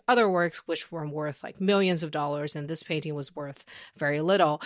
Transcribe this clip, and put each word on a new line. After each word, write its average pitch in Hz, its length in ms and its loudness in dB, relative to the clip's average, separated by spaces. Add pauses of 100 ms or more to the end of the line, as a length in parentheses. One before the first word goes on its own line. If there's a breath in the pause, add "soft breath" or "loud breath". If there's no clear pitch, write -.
other 233 200 4
works, 175 360 0
which - 260 -6
were 156 160 -6
worth, 147 340 -6
like, - 200 -10
millions 190 420 2
of 156 80 -6
dollars, 147 420 -2
and 147 140 -8
this 156 160 -6
painting 156 320 -4
was 143 180 -8
worth 143 300 -12 (320 loud breath)
very 147 240 0
little. 165 460 4